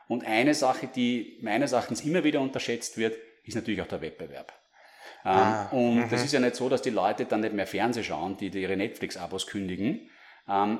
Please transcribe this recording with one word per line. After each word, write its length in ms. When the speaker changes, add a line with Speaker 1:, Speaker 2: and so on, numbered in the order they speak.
Speaker 1:
Und 200
eine 260
Sache, 340
die 540
meines 300
Erachtens 340
immer 180
wieder 180
unterschätzt 560
wird, 180
ist 120
natürlich 260
auch 60
der 140
Wettbewerb. 520
Ähm, 60
Speaker 2:
Ah, 400
Speaker 1:
und 240
Speaker 2:
mhm. 160
Speaker 1:
das 120
ist 100
ja 60
nicht 180
so, 120
dass 140
die 80
Leute 340
dann 160
nicht 120
mehr 120
Fernsehen 380
schauen, 340
die, 140
die 100
ihre 160
Netflix-Abos 720
kündigen, 640
ähm, 300